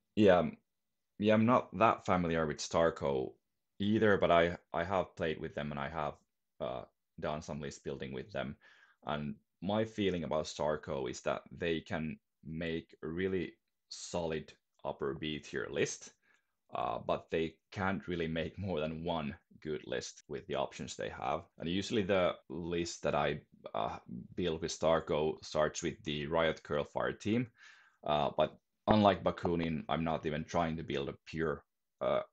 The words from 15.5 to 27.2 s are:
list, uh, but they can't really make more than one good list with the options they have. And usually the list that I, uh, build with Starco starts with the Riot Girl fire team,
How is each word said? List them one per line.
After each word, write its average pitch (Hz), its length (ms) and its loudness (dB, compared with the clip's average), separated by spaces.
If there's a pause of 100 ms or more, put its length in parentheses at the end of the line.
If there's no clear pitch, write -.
list, 87 400 -2 (640)
uh, 60 320 -2
but - 240 -2
they 82 240 -2 (160)
can't 98 380 -2
really 85 200 -2
make 80 300 -4
more 92 220 -2
than 80 240 -4
one 80 320 -4 (240)
good 78 280 -6
list 64 400 -8
with 65 180 -10
the 71 80 -4
options - 400 -4
they - 140 -6
have. 67 340 -4 (160)
And - 100 -6
usually 98 340 0
the 90 320 4 (140)
list 85 540 -4
that 76 140 2
I, 73 240 0 (340)
uh, 55 240 -2 (380)
build 85 260 -2
with 80 80 -4
Starco 78 720 2
starts - 380 0
with 80 220 -2
the 73 240 -4
Riot 82 340 2
Girl 73 220 -2
fire 64 280 -2
team, 117 360 -2 (580)